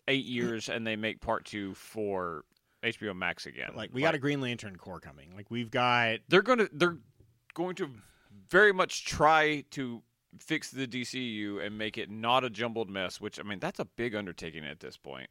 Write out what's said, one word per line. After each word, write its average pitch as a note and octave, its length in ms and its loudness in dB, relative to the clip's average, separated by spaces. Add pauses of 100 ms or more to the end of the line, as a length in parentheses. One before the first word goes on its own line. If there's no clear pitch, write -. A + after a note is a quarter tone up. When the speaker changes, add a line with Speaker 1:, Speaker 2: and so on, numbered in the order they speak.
Speaker 1:
eight C3+ 160 2
years, A#2+ 440 -2
and A2+ 160 -2
they A2 120 0
make G#2+ 240 -2
part A2 240 -2
two G2+ 300 -6
for F#2 720 -4 (380)
H A#2 160 -2
B G#2+ 100 -6
O G2 60 -4
Max F2+ 320 -4
again. B1+ 300 -10
Speaker 2:
Like, A2 180 -8
we C3 80 -2
Speaker 1:
Like, D#3 60 4
Speaker 2:
got D#3+ 80 2
a - 20 -2
Green C#3+ 220 -2
Lantern A2+ 340 -6
Corps - 260 -12
coming. D2+ 360 -20
Like, G#2 160 -14
we've A#2 180 -4
got A#2+ 480 4 (100)
Speaker 1:
they're F#3 140 8
gonna, A3 300 4
they're E3+ 260 2 (560)
going F3 220 -4
to F3 120 -4 (640)
very G#3 220 10
much F#3 320 0
try D3+ 640 6
to A#2+ 320 -6 (380)
fix - 320 -4
the C3 160 -4
D B2 160 -6
C C3 160 -6
U G#2 400 -4
and G#2+ 180 -6
make G#2+ 180 -4
it G#2+ 140 -6
not A#2 340 2
a B2 60 -2
jumbled A2 400 -2
mess, F#2+ 300 -4
which, G#2 180 -8
I - 60 -8
mean, G2+ 160 -6
that's F3+ 180 -6
a - 60 -4
big A#2 300 -6
undertaking E2 520 -8
at D2 140 -12
this - 180 -14
point. C2 320 -14